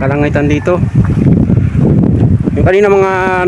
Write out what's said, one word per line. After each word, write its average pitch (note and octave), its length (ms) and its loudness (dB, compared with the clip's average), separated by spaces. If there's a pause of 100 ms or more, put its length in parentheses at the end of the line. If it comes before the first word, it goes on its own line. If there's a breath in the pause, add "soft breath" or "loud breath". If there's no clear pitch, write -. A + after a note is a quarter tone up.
kalangitan D3 480 0
dito. F3 240 -2 (1800)
Yung D3+ 80 2
kanina G3 240 2
mga F#3+ 200 2 (360)